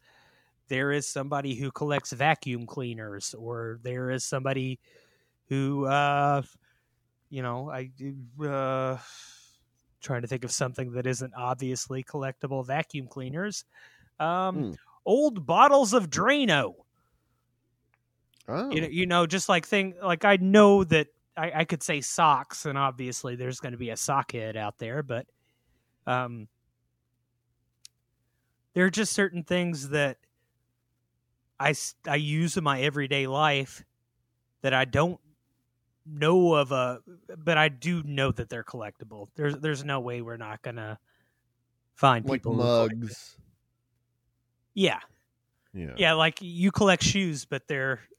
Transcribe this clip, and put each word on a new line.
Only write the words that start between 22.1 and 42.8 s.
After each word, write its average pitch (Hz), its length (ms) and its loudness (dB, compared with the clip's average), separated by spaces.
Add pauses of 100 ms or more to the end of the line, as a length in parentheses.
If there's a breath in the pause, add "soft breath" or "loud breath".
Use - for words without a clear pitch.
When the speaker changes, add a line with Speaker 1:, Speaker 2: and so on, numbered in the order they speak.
Speaker 1:
and 139 100 -4
obviously 127 600 -4
there's 127 240 -8
gonna 123 180 -10
be 123 100 -8
a 113 80 -8
sock - 360 -2
head 110 220 -8
out 104 240 -6
there, 123 240 -6
but, 123 240 -8 (800)
um, 123 400 -4 (2250)
there 180 100 4
are 190 60 4
just 202 240 -2
certain 180 280 0
things 170 480 -2
that 143 280 -2 (1400)
I 143 120 2
s-, - 240 -6 (120)
I 147 100 0
use 151 420 0
in 160 60 -4
my 135 180 2
everyday 139 440 0
life 139 560 0 (800)
that 135 140 0
I 131 100 4
don't 143 360 0 (840)
know 160 500 4
of 139 160 4
a, 127 300 0 (380)
but 156 180 0
I 156 140 6
do 160 320 -4
know 139 300 0
that 117 180 -6
they're 117 140 -8
collectible. 107 720 -14
There's, 147 200 -2
there's 143 280 -4
no 139 160 -2
way 120 200 -6
we're 117 160 -10
not 107 240 -12
gonna 110 380 -10 (960)
find 120 340 4
Speaker 2:
Like 135 140 -2
Speaker 1:
people 113 140 -2
who - 40 0
collect 117 320 4